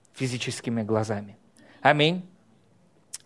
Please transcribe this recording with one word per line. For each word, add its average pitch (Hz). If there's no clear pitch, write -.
физическими 120
глазами. 107
Аминь. 151